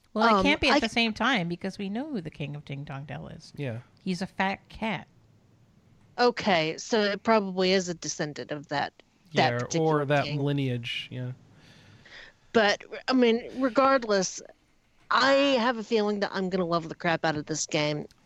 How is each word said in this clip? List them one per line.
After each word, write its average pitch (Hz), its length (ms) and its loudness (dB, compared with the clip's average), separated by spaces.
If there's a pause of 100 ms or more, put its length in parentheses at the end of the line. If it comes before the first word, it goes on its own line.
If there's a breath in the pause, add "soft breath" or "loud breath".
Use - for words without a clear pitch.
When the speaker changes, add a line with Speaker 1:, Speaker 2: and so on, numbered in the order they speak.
(140)
Speaker 1:
Well, 220 120 4
it 233 120 6
Speaker 2:
um, 190 40 4
Speaker 1:
can't 294 180 2
be 311 100 2
at 233 60 4
Speaker 2:
I - 40 2
Speaker 1:
the 233 80 0
Speaker 2:
c- - 60 -10
Speaker 1:
same 233 180 2
time 220 360 0
because 175 300 -8
we 196 100 -6
know 247 220 -6
who 247 100 -6
the 160 100 -10
king 147 260 -10
of 147 80 -14
Ding 139 200 -10
Dong 139 200 -10
Dell 143 240 -12
is. - 280 -18
Speaker 3:
Yeah. 127 220 -6 (260)
Speaker 1:
He's 180 180 -4
a 185 40 -4
fat 196 420 -4
cat. 208 380 -8 (1120)
Speaker 2:
Okay, 185 600 2
so 220 240 0
it 202 200 -2
probably 190 500 2
is 185 160 2
a 175 60 -4
descendant 151 560 -8
of 151 180 -10
that, 139 240 -2 (420)
that 156 180 4
Speaker 3:
Yeah, 120 60 -2
Speaker 2:
particular 156 420 2
Speaker 3:
or 143 60 -2
that 139 180 2
Speaker 2:
king. 147 180 -4
Speaker 3:
lineage, 135 680 -4
yeah. 123 220 -8 (1200 loud breath)
Speaker 2:
But, 208 300 4 (260)
I - 40 0
mean, 240 300 4 (160)
regardless, 247 840 2 (680)
I 262 220 4 (280)
have 233 180 0
a 214 60 -8
feeling 208 360 0
that 196 120 -2
I'm 185 180 -2
gonna 190 140 0
love 165 240 0
the 156 60 -12
crap 165 300 0
out 160 120 0
of 147 100 -6
this - 200 -6
game. 151 400 -2 (180)